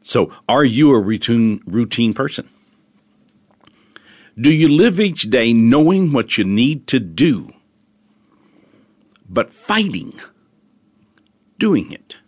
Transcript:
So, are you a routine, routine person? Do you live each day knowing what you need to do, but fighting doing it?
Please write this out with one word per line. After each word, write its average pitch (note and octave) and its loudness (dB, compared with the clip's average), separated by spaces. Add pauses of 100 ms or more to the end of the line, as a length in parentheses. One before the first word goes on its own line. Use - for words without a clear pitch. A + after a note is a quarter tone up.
So, - -4 (160)
are C3+ 2
you C3 4
a A2 2
routine, A2 -2
routine A2 -4
person? - -8 (1900)
Do C#3+ 4
you D#3+ 4
live F3 2
each G3 -2
day A#2 0
knowing D3+ 4
what B2 -2
you G#2 -2
need A#2+ -2
to C3+ 0
do, G2 -2 (1700)
but G#2+ -4
fighting G3 -6 (1400)
doing G3 -2
it? - -20 (100)